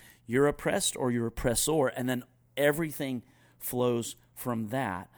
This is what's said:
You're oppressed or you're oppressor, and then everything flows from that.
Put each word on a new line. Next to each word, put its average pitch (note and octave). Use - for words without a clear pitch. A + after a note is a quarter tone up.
You're C3+
oppressed D#3+
or B2+
you're A#2
oppressor, C3
and B2+
then B2
everything C#3+
flows B2
from A2+
that. G#2